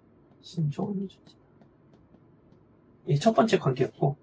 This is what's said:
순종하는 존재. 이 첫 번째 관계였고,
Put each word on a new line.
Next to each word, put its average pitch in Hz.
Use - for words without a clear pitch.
순종하는 190
존재. -
이 151
첫 220
번째 220
관계였고, 135